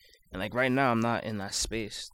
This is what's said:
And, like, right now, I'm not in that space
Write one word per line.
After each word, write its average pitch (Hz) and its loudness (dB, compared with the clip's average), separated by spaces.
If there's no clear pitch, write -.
And, 92 -4
like, 101 -4
right 127 2
now, 135 4
I'm 113 4
not 113 2
in 110 -4
that 101 -6
space - -4